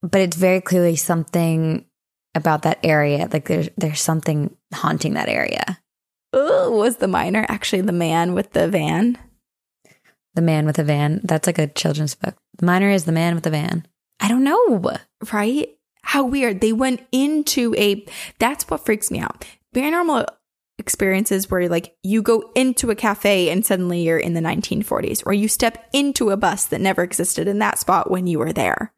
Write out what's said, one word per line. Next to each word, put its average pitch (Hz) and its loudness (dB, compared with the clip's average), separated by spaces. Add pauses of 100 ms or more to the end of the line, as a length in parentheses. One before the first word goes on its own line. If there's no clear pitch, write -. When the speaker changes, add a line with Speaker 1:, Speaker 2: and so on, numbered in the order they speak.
Speaker 1:
but 190 2
it's 180 0
very 185 4
clearly 175 2
something 160 0 (520)
about 156 0
that - 0
area. 147 2
Like, 151 -2
there's, 170 0
there's 151 -2
something 151 0 (180)
haunting - -2
that - -2
area. - -4 (540)
Speaker 2:
Ooh, 294 2
was 226 2
the 196 -2
miner 185 0
actually 202 -2
the 196 0
man 170 0
with 190 -2
the 165 4
van? 180 2 (1160)
Speaker 1:
The 170 0
Man 156 2
with 151 0
the 165 0
Van. 147 0
That's - 0
like 165 0
a 151 -2
children's 151 -4
book. - -6 (240)
The 175 0
miner 190 2
is 190 2
the 165 -2
man 170 0
with 160 -6
the 165 0
van. 156 -4 (320)
I - -2
don't 240 2
know. 285 2 (360)
Speaker 2:
Right? 226 -2 (340)
How 277 0
weird. 247 0
They 220 2
went 247 0 (100)
into 277 0
a, 202 0 (360)
that's 254 -2
what - -6
freaks 214 -2
me - -6
out. - -8 (320)
Paranormal 302 0 (500)
experiences 196 -2
where, 180 0
like, 175 -4
you 208 0
go 226 0
into 254 0
a 208 0
cafe 202 2
and 185 0
suddenly 180 0
you're 165 2
in 170 -2
the 165 0
nineteen 165 -2
forties, - -4
or - -2
you 208 2
step 226 -2
into 277 0
a 196 0
bus 190 0
that - -4
never 190 0
existed 180 -4
in 202 -2
that 208 0
spot - 0
when 185 0
you 165 0
were - -2
there. - -2